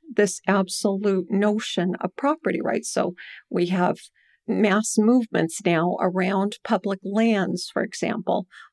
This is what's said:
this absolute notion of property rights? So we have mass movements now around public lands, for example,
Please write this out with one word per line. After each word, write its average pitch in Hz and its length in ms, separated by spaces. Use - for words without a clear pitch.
this 208 360
absolute 196 840
notion 202 720
of - 160
property 285 440
rights? - 300
So - 220
we 175 160
have 180 300
mass 208 500
movements 214 680
now 170 340
around 185 640
public 196 400
lands, 196 680
for - 100
example, 190 640